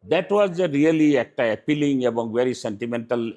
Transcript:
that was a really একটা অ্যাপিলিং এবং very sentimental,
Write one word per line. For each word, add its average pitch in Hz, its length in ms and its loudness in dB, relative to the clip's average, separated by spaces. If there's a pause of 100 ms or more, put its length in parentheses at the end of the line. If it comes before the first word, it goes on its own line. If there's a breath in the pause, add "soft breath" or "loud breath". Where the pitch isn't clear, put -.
that 180 220 0
was 202 300 2
a 180 60 2
really 151 500 4
একটা 120 260 -2
অ্যাপিলিং 139 640 0
এবং 113 280 -2
very 123 200 0 (100)
sentimental, 117 720 -4